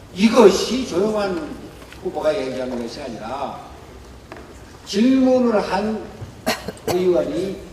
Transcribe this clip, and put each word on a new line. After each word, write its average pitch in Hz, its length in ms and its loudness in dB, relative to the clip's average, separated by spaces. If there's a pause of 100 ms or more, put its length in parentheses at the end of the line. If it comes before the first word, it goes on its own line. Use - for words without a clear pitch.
(140)
이것이 220 760 6
조영환 190 680 -2 (460)
후보가 156 360 0
얘기하는 127 420 -4
것이 117 220 -8
아니라 113 580 -8 (1300)
질문을 254 760 4
한 208 460 -2 (800)
의원이 175 880 0